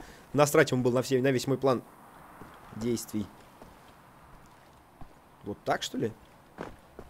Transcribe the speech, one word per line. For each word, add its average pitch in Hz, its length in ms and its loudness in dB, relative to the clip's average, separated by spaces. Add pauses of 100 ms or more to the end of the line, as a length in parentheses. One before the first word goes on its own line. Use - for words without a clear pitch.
(320)
Насрать 147 380 4
ему 127 120 0
был 120 100 4
на 127 100 2
все, 127 180 2
на 135 120 2
весь 123 140 -2
мой 127 120 0
план 127 240 2 (920)
действий. 110 500 -4 (2250)
Вот 104 200 -10
так, 147 180 -2
что - 160 -8
ли? 113 140 -2 (960)